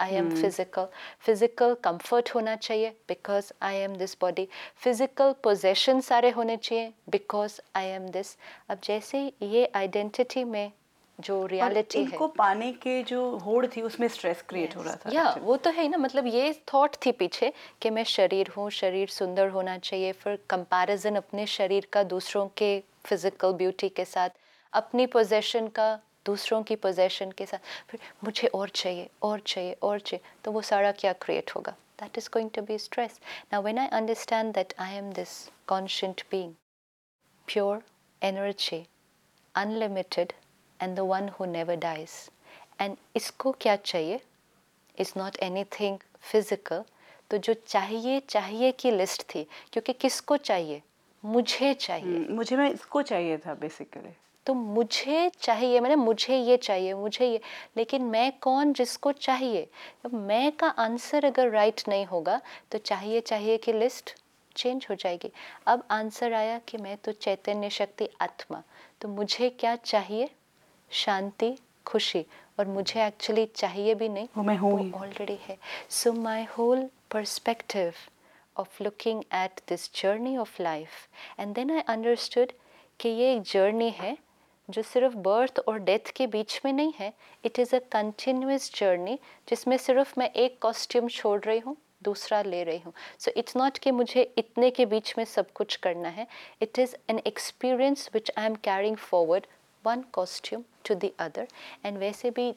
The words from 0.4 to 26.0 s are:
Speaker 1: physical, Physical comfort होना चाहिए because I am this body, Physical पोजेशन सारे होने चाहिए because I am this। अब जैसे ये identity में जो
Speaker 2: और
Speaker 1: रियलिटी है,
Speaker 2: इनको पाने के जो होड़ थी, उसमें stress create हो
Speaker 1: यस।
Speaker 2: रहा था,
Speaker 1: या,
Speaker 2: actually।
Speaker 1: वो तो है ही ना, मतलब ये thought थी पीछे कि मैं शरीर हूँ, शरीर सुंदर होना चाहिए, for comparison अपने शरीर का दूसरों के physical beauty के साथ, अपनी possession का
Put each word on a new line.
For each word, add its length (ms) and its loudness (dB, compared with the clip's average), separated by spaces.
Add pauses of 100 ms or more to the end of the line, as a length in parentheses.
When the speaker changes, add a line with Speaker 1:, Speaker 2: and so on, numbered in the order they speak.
Speaker 1:
physical, 440 0 (340)
Physical 540 4
comfort 600 0
होना 200 0
चाहिए 400 -2 (160)
because 420 -2 (100)
I 240 -2
am 100 -8
this 260 -6
body, 220 0 (300)
Physical 680 2
पोजेशन 580 4
सारे 280 6
होने 280 0
चाहिए 360 -4 (160)
because 500 -2 (180)
I 220 -4
am 120 -10
this। 260 -6 (320)
अब 140 -6
जैसे 580 -2
ये 340 2
identity 680 0
में 280 -4 (480)
जो 240 -2
Speaker 2:
और 60 -4
Speaker 1:
रियलिटी 540 2
है, 20 -2
Speaker 2:
इनको 220 -2
पाने 440 2
के 320 -2
जो 340 -4
होड़ 300 2
थी, 140 -8
उसमें 260 0
stress 340 -4
create 340 -6
हो 60 -10
Speaker 1:
यस। 60 -8
Speaker 2:
रहा 80 -4
था, 160 -8
Speaker 1:
या, 120 4
Speaker 2:
actually। 220 2
Speaker 1:
वो 120 4
तो 120 2
है 120 2
ही 80 2
ना, 80 0
मतलब 300 0
ये 340 0 (120)
thought 220 6 (100)
थी 60 4
पीछे 420 0 (280)
कि 80 2
मैं 140 0
शरीर 440 2
हूँ, 220 -6
शरीर 400 0
सुंदर 400 0
होना 280 -2
चाहिए, 340 -2
for 280 -6 (100)
comparison 640 2
अपने 320 -4
शरीर 460 2
का 100 6
दूसरों 540 -2
के 260 2 (220)
physical 460 2
beauty 380 0
के 160 -4
साथ, 240 0 (440)
अपनी 320 2
possession 640 2
का 320 0 (260)